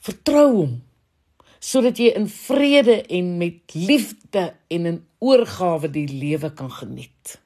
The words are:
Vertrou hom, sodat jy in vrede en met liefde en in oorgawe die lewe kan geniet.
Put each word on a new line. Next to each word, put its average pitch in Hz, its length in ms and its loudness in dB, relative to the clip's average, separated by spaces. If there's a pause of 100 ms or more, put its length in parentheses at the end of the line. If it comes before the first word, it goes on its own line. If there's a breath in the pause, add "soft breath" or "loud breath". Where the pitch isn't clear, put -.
Vertrou 294 480 2
hom, 170 220 0 (880 soft breath)
sodat 240 400 0
jy 233 80 6
in 214 160 -2
vrede 277 760 2
en 180 340 -4
met 170 380 -8
liefde 190 720 -2 (180)
en 170 240 -4
in 170 80 -6 (240)
oorgawe 185 680 2
die 147 200 -6
lewe 147 400 -6
kan 131 240 -14
geniet. - 720 -18